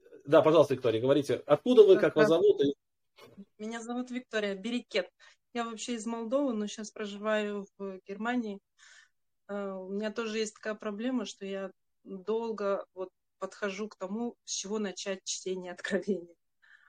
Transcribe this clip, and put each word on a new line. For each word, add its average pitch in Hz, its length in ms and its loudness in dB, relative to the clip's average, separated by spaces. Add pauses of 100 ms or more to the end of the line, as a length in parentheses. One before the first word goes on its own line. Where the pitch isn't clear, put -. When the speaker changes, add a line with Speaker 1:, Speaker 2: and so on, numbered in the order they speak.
(240)
Speaker 1:
да, 147 160 8
пожалуйста, 156 340 6
Виктория, 113 260 0
говорите. 135 460 2
Откуда 220 360 8
вы, 190 140 10
Speaker 2:
Да, - 40 4
Speaker 1:
как 160 160 2
вас 156 120 6
Speaker 2:
да. 160 80 6
Speaker 1:
зовут? - 260 6 (960)
Speaker 2:
Меня 226 240 -8
зовут 247 280 -6
Виктория 220 440 -4
Берекет. 208 560 -4 (420)
Я 240 120 -4
вообще 226 300 -8
из 214 120 -8
Молдовы, 233 480 -2
но 208 120 -4
щас 208 240 -12
проживаю 208 760 -4 (100)
в 190 300 -12
Германии. 214 520 -4 (920)
Э, 202 240 -6
у 185 180 -10
меня 208 200 -4
тоже 220 280 -6
есть 214 160 -4
такая 214 200 -8
проблема, 220 520 -4
что - 180 -14
я 190 260 -8 (340)
долго 202 880 -4
вот 185 160 -10 (320)
подхожу 196 460 -8
к - 80 -18
тому, 220 480 -8
с - 80 -12
чего 208 260 -6
начать 190 460 -8
чтение 185 480 -8
Откровения. 175 640 -6 (520)